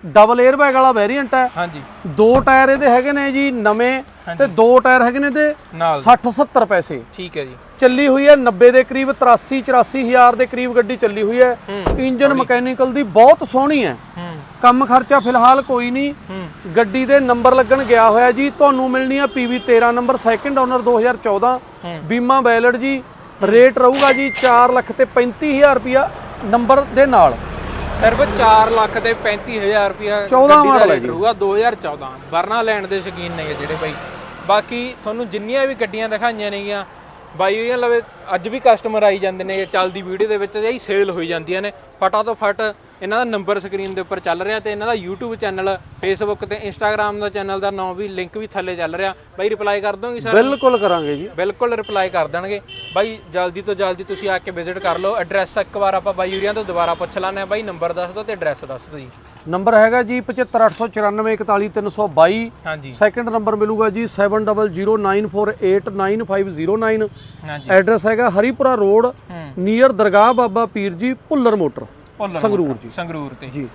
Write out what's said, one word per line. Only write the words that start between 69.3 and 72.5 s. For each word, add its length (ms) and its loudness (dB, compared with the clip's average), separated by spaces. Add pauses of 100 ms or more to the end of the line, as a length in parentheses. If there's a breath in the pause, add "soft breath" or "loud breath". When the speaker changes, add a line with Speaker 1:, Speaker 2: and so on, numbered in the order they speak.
Speaker 1:
ਨੀਅਰ 340 4
ਦਰਗਾਹ 420 4
ਬਾਬਾ 320 0
ਪੀਰ 260 -6
ਜੀ, 220 -4
ਭੁੱਲਰ 420 0
ਮੋਟਰ, 300 -4 (320)
Speaker 2:
ਭੁੱਲਰ 220 -8
Speaker 1:
ਸੰਗਰੂਰ 280 -2